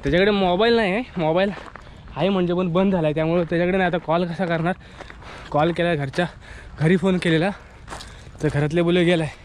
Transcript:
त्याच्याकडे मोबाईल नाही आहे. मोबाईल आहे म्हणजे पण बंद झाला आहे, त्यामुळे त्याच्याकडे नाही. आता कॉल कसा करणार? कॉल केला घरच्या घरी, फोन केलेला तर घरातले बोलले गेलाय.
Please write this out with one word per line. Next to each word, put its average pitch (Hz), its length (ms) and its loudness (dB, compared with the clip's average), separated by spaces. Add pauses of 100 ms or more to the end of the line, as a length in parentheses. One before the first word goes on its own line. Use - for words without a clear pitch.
त्याच्याकडे 175 280 4
मोबाईल 196 460 2
नाही 208 160 2
आहे. 226 100 -2 (140)
मोबाईल 180 340 2 (680)
आहे 160 120 0
म्हणजे 180 260 0
पण 180 180 0
बंद 190 200 2
झाला 165 140 2
आहे, 151 80 0
त्यामुळे 165 300 2
त्याच्याकडे 175 320 0
नाही. 185 140 2
आता 180 80 -2
कॉल 170 280 0
कसा 170 200 -4
करणार? 165 280 0 (760)
कॉल 156 260 2
केला 175 180 2
घरच्या 143 320 -2 (540)
घरी, 160 160 6
फोन 185 260 2
केलेला 165 280 2 (920)
तर 151 120 2
घरातले 151 280 2
बोलले 175 220 4
गेलाय. 165 240 2 (160)